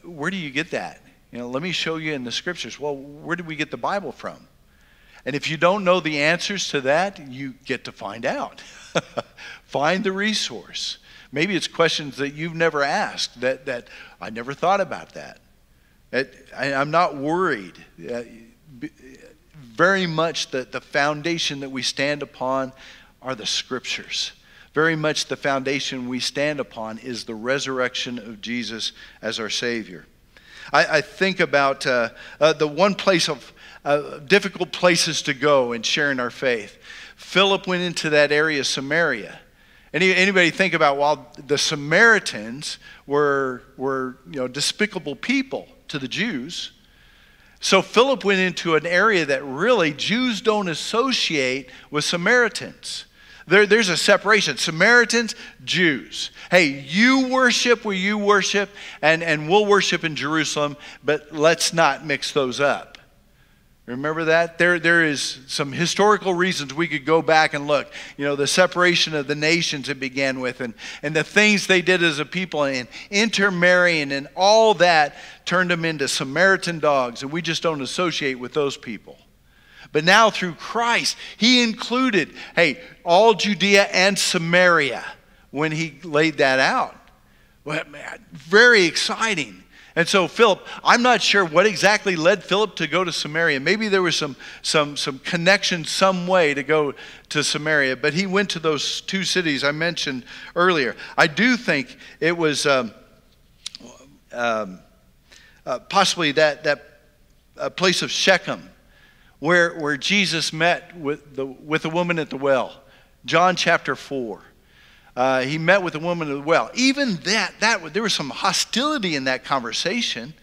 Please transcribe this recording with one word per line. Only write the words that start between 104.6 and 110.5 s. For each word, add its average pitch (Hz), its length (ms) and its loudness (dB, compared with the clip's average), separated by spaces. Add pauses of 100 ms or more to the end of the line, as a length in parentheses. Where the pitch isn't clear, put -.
uh, 127 140 -4
possibly 175 540 0
that, 147 320 2
that, 143 360 -4 (560)
uh, 139 140 -6
place 180 320 0
of 135 80 -4
Shechem, 160 580 0 (720)
where, 170 400 2
where 147 180 -4
Jesus 165 560 -2